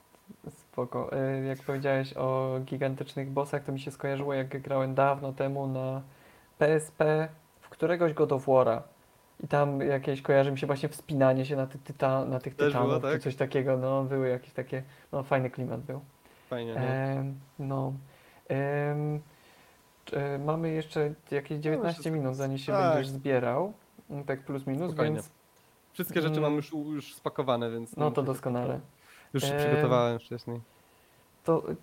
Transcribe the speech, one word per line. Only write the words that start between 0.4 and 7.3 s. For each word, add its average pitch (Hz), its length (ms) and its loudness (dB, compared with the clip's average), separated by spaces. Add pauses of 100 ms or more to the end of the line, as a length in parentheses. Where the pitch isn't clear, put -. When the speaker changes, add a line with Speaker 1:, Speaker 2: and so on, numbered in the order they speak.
Speaker 1:
Spoko. - 600 -6
E, 135 320 -2
jak 135 180 -6
powiedziałeś 135 500 0
o 131 520 0
gigantycznych 135 680 -4
bossach, 143 340 -2
to 143 80 -4
mi 135 80 -4
się 139 100 -10
skojarzyło, 139 440 -4
jak 135 280 -4
grałem 135 320 -2
dawno 139 380 2
temu 139 340 -2
na 131 360 -4 (560)
P 151 160 6
S 156 160 0
P 156 380 2 (320)